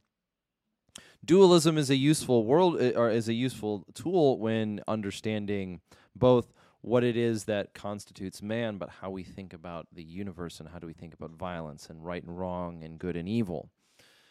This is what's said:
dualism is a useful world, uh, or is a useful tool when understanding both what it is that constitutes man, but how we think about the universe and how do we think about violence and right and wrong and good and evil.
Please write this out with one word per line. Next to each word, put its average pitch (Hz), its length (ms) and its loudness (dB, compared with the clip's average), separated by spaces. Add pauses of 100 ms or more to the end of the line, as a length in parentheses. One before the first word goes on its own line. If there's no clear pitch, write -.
(1200)
dualism 165 540 8
is 139 140 2
a 139 60 4
useful 131 500 4
world, 165 340 4
uh, 123 160 4
or 117 140 2
is 110 180 0
a 117 60 0
useful 107 580 -4
tool 151 460 2
when 110 500 -2
understanding 101 920 -6 (340)
both 123 340 4 (300)
what 120 240 2
it 120 120 0
is 117 280 0
that 101 300 -4
constitutes 101 640 -12
man, 110 380 -6
but 85 100 -10
how - 220 -14
we 95 120 -10
think 92 300 -16
about 85 400 -14
the 85 100 -18
universe 87 580 -12
and 82 100 -18
how 87 80 -18
do 82 80 -14
we 80 80 -14
think 82 180 -18
about 78 200 -14
violence 82 580 -10
and 80 160 -16
right 87 180 -8
and 87 140 -12
wrong 90 440 -8
and 80 160 -14
good 87 180 -6
and 85 120 -6
evil. 101 400 -4 (640)